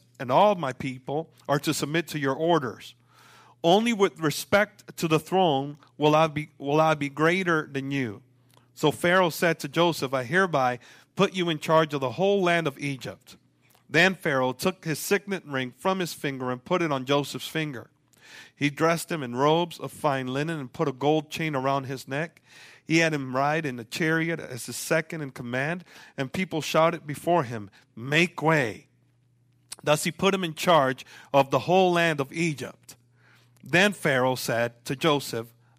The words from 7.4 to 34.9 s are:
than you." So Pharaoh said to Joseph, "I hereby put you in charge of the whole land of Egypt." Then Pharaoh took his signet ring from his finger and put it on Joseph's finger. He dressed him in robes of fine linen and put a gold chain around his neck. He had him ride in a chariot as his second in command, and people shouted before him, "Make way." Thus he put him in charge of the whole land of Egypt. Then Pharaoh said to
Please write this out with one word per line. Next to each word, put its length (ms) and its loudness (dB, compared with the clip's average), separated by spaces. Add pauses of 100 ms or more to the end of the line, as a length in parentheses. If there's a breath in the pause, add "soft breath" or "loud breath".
than 180 -6
you." 320 -4 (540 soft breath)
So 160 2
Pharaoh 400 2
said 300 0
to 60 -8
Joseph, 460 0
"I 120 -2
hereby 520 0 (380 loud breath)
put 180 2
you 160 -2
in 80 -2
charge 380 2
of 60 -4
the 100 -2
whole 320 0
land 240 2
of 100 -4
Egypt." 600 -10 (520 soft breath)
Then 240 4
Pharaoh 400 -2
took 320 -4
his 140 -4
signet 440 -2
ring 340 -6
from 220 -2
his 140 -6
finger 380 -6
and 120 -8
put 200 0
it 80 -2
on 140 -2
Joseph's 420 -2
finger. 420 -6 (680 loud breath)
He 140 0
dressed 420 0
him 120 -4
in 120 -6
robes 440 2
of 120 -10
fine 360 -2
linen 320 -4
and 120 -10
put 160 -10
a 60 -4
gold 380 0
chain 240 -6
around 300 -2
his 220 -12
neck. 340 -6 (440 loud breath)
He 120 2
had 160 4
him 200 -6
ride 320 0
in 140 -6
a 60 -14
chariot 560 -2
as 240 -12
his 100 -10
second 460 -4
in 100 -10
command, 540 -6 (320 loud breath)
and 160 -6
people 280 -4
shouted 460 0
before 360 0
him, 260 -10 (260 soft breath)
"Make 460 0
way." 460 0 (920)
Thus 220 0
he 80 -2
put 220 0
him 100 -4
in 100 -6
charge 520 2 (280 loud breath)
of 160 6
the 100 2
whole 340 4
land 260 2
of 140 -6
Egypt. 640 -6 (680 soft breath)
Then 300 4
Pharaoh 420 2
said 500 -2
to 100 -6